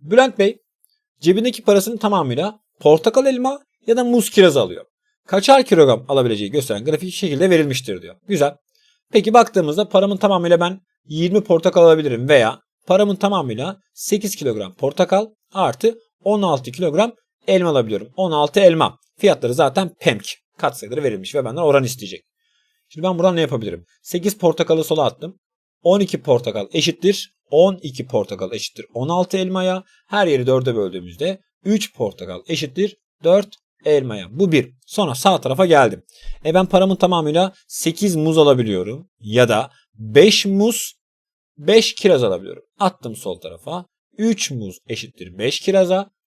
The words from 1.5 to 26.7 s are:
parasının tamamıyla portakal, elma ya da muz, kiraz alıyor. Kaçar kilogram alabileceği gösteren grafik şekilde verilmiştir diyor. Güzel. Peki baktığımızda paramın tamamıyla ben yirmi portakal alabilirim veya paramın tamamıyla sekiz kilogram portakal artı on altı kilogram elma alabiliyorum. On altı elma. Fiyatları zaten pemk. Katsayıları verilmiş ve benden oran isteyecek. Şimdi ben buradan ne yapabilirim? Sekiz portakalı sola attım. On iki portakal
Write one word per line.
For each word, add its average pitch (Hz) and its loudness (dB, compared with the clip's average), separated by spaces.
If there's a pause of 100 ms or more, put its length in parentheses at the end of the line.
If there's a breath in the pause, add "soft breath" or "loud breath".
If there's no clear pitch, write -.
parasının 208 0
tamamıyla 190 -4 (200)
portakal, 160 4
elma 262 -4 (260)
ya 233 2
da 247 -2
muz, 240 0
kiraz 175 6
alıyor. 92 -4 (420)
Kaçar 254 4
kilogram 135 4
alabileceği 113 -2
gösteren 117 -4
grafik 156 -6
şekilde 170 -2
verilmiştir 131 0
diyor. 85 -20 (120)
Güzel. 143 0 (560)
Peki 214 2
baktığımızda 202 2
paramın 196 2
tamamıyla 175 2
ben 180 -4 (280)
yirmi 175 -2
portakal 175 2
alabilirim 143 2
veya 127 4 (260)
paramın 190 2
tamamıyla 175 -4 (140)
sekiz 208 -6
kilogram 107 -6
portakal 180 -2 (260)
artı 196 -2 (260)
on 208 0
altı 131 -2
kilogram 180 -2 (340)
elma 180 2
alabiliyorum. 110 -2
On 185 -2
altı 147 0
elma. 165 2 (200)
Fiyatları 135 0
zaten 156 -2
pemk. 110 -2 (340)
Katsayıları 127 -6
verilmiş 104 -6
ve 139 -2
benden 127 -8
oran 143 2
isteyecek. 98 -12 (640)
Şimdi 156 -8
ben 185 -2
buradan 175 2
ne 165 0
yapabilirim? 110 -4 (180)
Sekiz 190 -4
portakalı 160 0
sola 156 -2
attım. 147 -8 (440)
On 190 4
iki 185 -4
portakal 110 -2